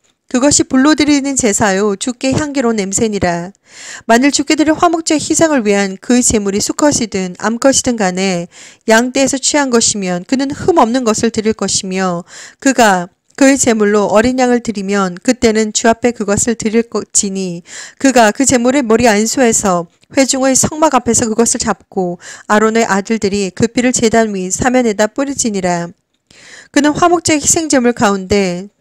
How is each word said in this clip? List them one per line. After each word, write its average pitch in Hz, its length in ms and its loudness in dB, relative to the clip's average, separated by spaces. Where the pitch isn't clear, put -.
그것이 277 320 2
불로 285 320 2
드리는 277 400 0
제사요 202 600 0
주께 262 340 -4
향기로운 269 460 -2
냄새니라. 190 720 -4
만일 254 260 4
주께 311 240 -2
드릴 302 180 2
화목제 330 420 0
희생을 302 500 0
위한 202 340 0
그 247 220 2
제물이 202 400 -2
수컷이든 214 760 -2
암컷이든 233 600 0
간에 185 500 -2
양떼에서 254 520 2
취한 285 300 0
것이면 196 600 -2
그는 269 200 -4
흠 330 280 -2
없는 247 260 2
것을 220 280 0
드릴 220 200 -2
것이며 185 720 -4
그가 214 480 2
그의 269 220 4
제물로 214 480 2
어린 220 340 2
양을 247 220 2
드리면 196 600 -4
그때는 220 520 0
주 - 160 0
앞에 233 220 0
그것을 214 440 -2
드릴 220 280 0
것이니 190 800 -6
그가 233 340 4
그 262 140 -2
제물의 254 380 2
머리 233 260 2
안수에서 214 800 0
회중의 262 400 2
성막 311 400 0
앞에서 233 320 0
그것을 226 320 0
잡고 180 600 -6
아론의 220 380 2
아들들이 196 680 -2
그 226 140 0
피를 247 240 0
제단 226 420 2
위 185 160 -6
사면에다 233 580 0
뿌릴지니라. 196 800 -4
그는 285 200 2
화목제 339 420 0
희생제물 285 580 0
가운데 196 800 -2